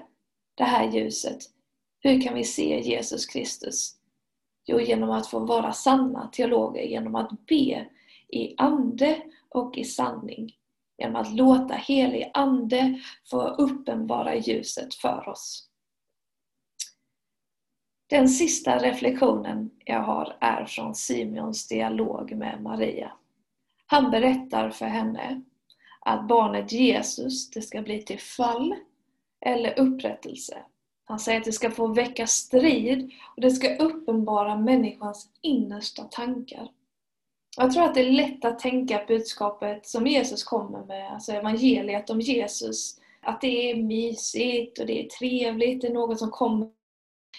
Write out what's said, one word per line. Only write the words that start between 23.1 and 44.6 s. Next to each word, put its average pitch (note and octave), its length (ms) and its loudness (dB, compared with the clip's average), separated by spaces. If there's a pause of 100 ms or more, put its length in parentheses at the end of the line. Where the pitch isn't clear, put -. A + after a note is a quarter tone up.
Han C4+ 260 4
berättar A3+ 580 2
för A3+ 160 -8
henne A3+ 560 -4 (580)
att G#3+ 280 0
barnet G#3 440 2
Jesus, A#3+ 800 0
det A3+ 120 -10
ska G#3+ 200 -10
bli G#3+ 220 -6
till G3+ 160 -8
fall B3 560 -2 (720)
eller A#3+ 340 0
upprättelse. - 800 -2 (480)
Han G#3+ 140 -8
säger A3+ 200 0
att A3 60 -6
det A3+ 60 -2
ska A3+ 200 -2
få A3+ 160 0
väcka A3+ 400 0
strid B3+ 840 4 (240)
och A#3+ 60 -12
det B3+ 100 8
ska - 240 0
uppenbara G#3+ 840 0
människans G#3+ 720 2 (120)
innersta G#3+ 600 -2
tankar. B3 680 -8 (840)
Jag B3+ 160 4
tror F4 100 6
att D#4 100 4
det C4 80 6
är B3+ 100 4
lätt C#4+ 340 2
att A#3 140 0
tänka B3+ 480 0
budskapet G#3 800 -2
som A#3 200 0
Jesus B3+ 360 2
kommer G3+ 420 -6
med, G3 280 -12
alltså G#3+ 180 -10
evangeliet G#3 800 2
om A3 120 0
Jesus, - 800 -4 (220)
att - 200 -6
det A#3+ 300 0
är A#3 40 -4
mysigt A3+ 1040 -2